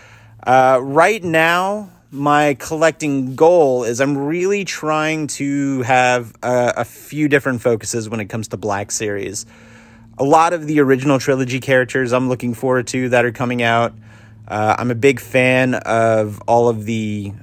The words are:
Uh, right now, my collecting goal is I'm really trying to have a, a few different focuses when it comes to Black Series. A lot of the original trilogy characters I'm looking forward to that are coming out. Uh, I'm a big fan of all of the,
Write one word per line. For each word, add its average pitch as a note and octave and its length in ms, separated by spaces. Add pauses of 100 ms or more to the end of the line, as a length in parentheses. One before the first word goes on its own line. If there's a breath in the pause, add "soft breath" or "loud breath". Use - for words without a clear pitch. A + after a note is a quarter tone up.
(420 soft breath)
Uh, C3 400
right E3 420
now, F3+ 640 (220)
my D3 480
collecting D3 760
goal D#3 480
is A#2 160
I'm C#3 180
really F3 460
trying D#3 640
to C#3 540
have B2 520 (100)
a, B2 340
a A#2+ 80
few - 420
different C3+ 340
focuses A2+ 460
when A2 120
it G#2 60
comes A2 240
to - 80
Black G2+ 340
Series. G2+ 540 (720 loud breath)
A B2+ 60
lot D#3+ 300
of D#3 140
the D3+ 120
original C3+ 400
trilogy C3 400
characters B2+ 540
I'm B2+ 160
looking B2 240
forward B2+ 340
to B2+ 220
that A#2+ 160
are A#2+ 60
coming A#2+ 320
out. A#2 300 (540 loud breath)
Uh, G#2+ 300
I'm B2 140
a A#2+ 40
big B2+ 240
fan B2+ 540
of A2 720
all A#2 220
of A2 160
the, G#2+ 580